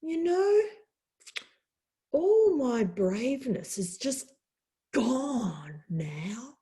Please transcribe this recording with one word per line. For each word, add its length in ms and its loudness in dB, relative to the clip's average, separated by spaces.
You 220 -4
know, 380 4
all 440 4
my 280 2
braveness 920 -2
is 200 -6
just 340 -6
gone 1000 -2
now. 720 -8